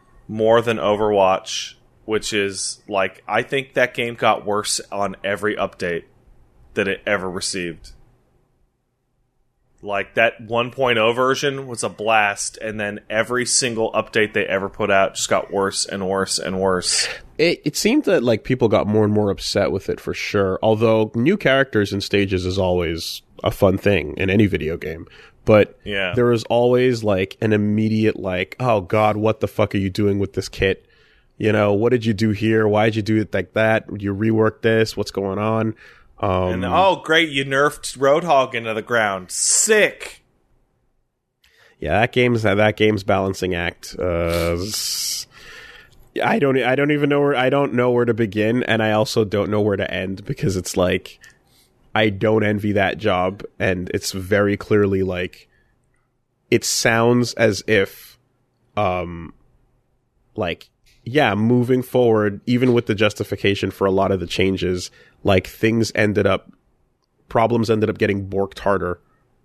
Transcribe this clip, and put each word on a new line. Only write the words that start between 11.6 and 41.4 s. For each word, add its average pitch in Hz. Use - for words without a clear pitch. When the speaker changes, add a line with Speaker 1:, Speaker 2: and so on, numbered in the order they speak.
Speaker 1:
was 120
a 110
blast, 104
and 107
then 104
every 113
single 113
update 107
they 104
ever 95
put 101
out 98
just -
got 95
worse 98
and 95
worse 95
and 92
worse. 92
Speaker 2:
It, 165
it -
seemed 269
that, 170
like, 113
people 127
got 101
more 107
and 104
more 104
upset 92
with 95
it -
for 85
sure, 98
although 110
new 135
characters 131
and 101
stages 95
is 92
always 90
a 107
fun 95
thing 82
in 95
any 104
video 82
game. 80
But 107
Speaker 1:
Yeah. 98
Speaker 2:
there 120
was 117
always, 123
like, 98
an 110
immediate, 107
like, 92
"Oh 120
God, 107
what 110
the 104
fuck 104
are 104
you 95
doing 101
with 98
this -
kit? -
You 107
know, 104
what 113
did 117
you 113
do 110
here? 110
Why 107
did 110
you 110
do 110
it 98
like 95
that? 110
You 101
reworked 110
this? 113
What's 101
going 98
on?" 110
Um, 92
Speaker 1:
And, 92
oh, 180
great, 160
you 135
nerfed 135
Roadhog 139
into 113
the 110
ground. 101
Sick. -